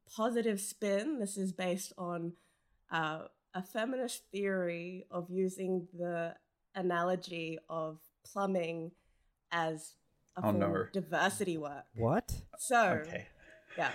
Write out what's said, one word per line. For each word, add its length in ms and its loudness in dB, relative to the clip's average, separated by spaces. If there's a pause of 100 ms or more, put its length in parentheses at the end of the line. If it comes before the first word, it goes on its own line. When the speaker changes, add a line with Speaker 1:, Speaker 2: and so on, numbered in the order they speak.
(140)
Speaker 1:
positive 460 2
spin, 580 0
this 180 -2
is 160 0
based 460 -2
on, 340 -4 (600)
uh, 300 0 (300)
a 100 -4
feminist 600 -2 (100)
theory 760 -2
of 180 -4
using 580 0 (120)
the 360 -2 (420)
analogy 840 0 (100)
of 300 -4 (260)
plumbing 680 -2 (600)
as 420 -2 (420)
a 40 -4
Speaker 2:
Oh, 40 -2
Speaker 1:
form 160 4
Speaker 2:
no. 140 4
Speaker 1:
of 180 0
diversity 680 2
work. 260 -8 (100)
Speaker 3:
What? 380 2 (260)
Speaker 1:
So, 480 4
Speaker 2:
Okay. 200 -8 (520)
Speaker 1:
yeah, 160 2